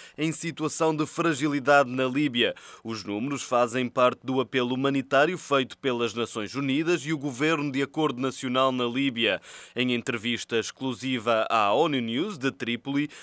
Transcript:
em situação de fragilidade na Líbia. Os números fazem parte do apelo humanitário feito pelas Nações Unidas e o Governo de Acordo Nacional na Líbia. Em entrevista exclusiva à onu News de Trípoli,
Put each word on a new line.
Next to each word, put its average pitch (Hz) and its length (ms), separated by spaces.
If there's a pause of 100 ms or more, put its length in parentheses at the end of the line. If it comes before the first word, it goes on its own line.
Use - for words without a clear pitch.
(180)
em 156 140
situação 160 640
de 151 100
fragilidade 143 840
na 131 140
Líbia. 127 500 (280)
Os 110 200
números 113 400
fazem 123 440
parte 123 360
do 131 180
apelo 123 320
humanitário 139 640
feito 135 400
pelas 120 380
Nações 110 400
Unidas 139 500
e 156 80
o 156 40
Governo 143 540
de 139 120
Acordo 139 360
Nacional 131 520
na 123 140
Líbia. 117 540 (360)
Em 123 180
entrevista 117 640
exclusiva 117 880
à 107 280
onu 147 240
News 131 400
de 131 120
Trípoli, 135 560 (160)